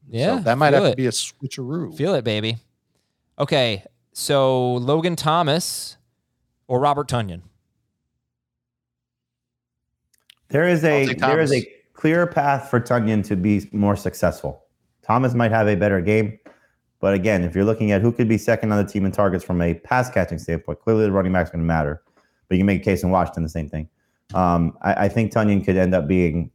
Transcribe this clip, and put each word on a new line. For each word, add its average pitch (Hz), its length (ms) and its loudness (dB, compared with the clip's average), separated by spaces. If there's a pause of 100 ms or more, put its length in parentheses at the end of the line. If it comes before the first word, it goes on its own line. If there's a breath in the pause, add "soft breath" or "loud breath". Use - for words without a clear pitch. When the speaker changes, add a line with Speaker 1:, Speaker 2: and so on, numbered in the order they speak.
Speaker 1:
Yeah, 147 300 -2
Speaker 2:
So 220 60 -6
that 120 140 0
might 147 140 4
Speaker 1:
feel 139 140 4
Speaker 2:
have 151 40 4
to - 40 2
Speaker 1:
it. 123 40 -4
Speaker 2:
be 131 100 0
a 117 40 0
switcheroo. 135 840 -8
Speaker 1:
Feel 170 180 -2
it, 127 80 -2
baby. 110 340 -2 (800)
Okay, 127 460 0 (300)
so 131 640 2
Logan 156 400 0
Thomas 156 800 -2 (720)
or 127 120 0
Robert 143 300 0
Tonyan? 101 320 -4 (3000)
Speaker 3:
There 160 180 2
is 170 160 2
a, 147 180 4
Speaker 2:
I'll 135 60 2
take 127 120 -4
Speaker 3:
there 135 200 2
is 147 120 2
Speaker 2:
Thomas. 127 140 2
Speaker 3:
a - 80 -20 (200)
clear 165 340 2
path 143 420 -2
for 120 100 2
Tonyan 110 480 0
to 104 80 -2
be 98 360 2
more 101 240 2
successful. - 680 -4 (400)
Thomas 123 300 0
might 117 180 2
have 110 160 2
a 104 80 2
better 98 260 2
game, 107 380 0 (600 soft breath)
but 98 140 2
again, 98 300 0
if 82 120 -4
you're 98 100 2
looking 110 260 0
at 98 100 2
who 117 100 2
could 120 160 0
be 110 100 2
second 110 340 0
on 104 120 2
the 95 80 -4
team 98 140 -2
in 95 60 0
targets 92 320 0
from 87 180 -2
a 85 140 0
pass 127 340 -2
catching 87 300 -2
standpoint, 82 400 -6
clearly 110 260 2
the 101 60 0
running 95 220 2
back's 87 180 0
gonna 82 120 -4
matter. 80 380 -2 (460)
But 95 80 -2
you 90 60 2
can 98 40 2
make 98 160 0
a - 20 -18
case 98 200 0
in 90 80 0
Washington, 87 320 0
the 80 60 -6
same 80 200 -8
thing. 80 180 -8 (460)
Um, 87 480 2
I, 98 240 0
I - 20 0
think 107 240 -2
Tonyan 104 320 2
could 92 140 0
end 92 160 2
up 82 140 0
being 85 480 0